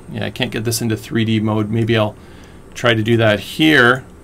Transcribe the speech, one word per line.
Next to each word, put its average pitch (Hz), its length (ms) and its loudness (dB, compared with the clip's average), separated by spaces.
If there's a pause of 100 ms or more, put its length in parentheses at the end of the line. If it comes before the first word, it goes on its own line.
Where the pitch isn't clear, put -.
yeah, 107 160 -8
I 107 60 -6
can't 120 200 -6
get 117 120 -6
this 117 180 -4
into 113 140 -2
three 110 300 -4
D 110 160 0
mode. 107 280 -2
Maybe 113 280 0
I'll 107 180 -2 (580)
try 120 200 0
to 110 100 0
do 117 140 2
that 107 240 2
here. 131 640 2 (180)